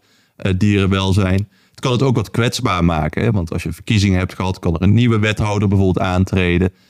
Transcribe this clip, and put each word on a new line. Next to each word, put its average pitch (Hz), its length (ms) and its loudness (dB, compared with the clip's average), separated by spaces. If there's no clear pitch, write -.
eh, 98 220 -2
dierenwelzijn. 98 920 0
Het - 100 -20
kan 135 120 -2
het 123 100 0
ook 135 140 2
wat 117 160 -4
kwetsbaar 113 540 -2
maken, 80 380 -2
hè. 113 80 0
Want 90 220 -4
als 92 100 -6
je - 100 -8
verkiezingen 98 460 0
hebt 92 160 -4
gehad, 95 240 -4
kan 85 160 -2
er 85 60 -4
een 95 120 2
nieuwe 113 260 2
wethouder 107 480 0
bijvoorbeeld 95 380 2
aantreden. 92 640 2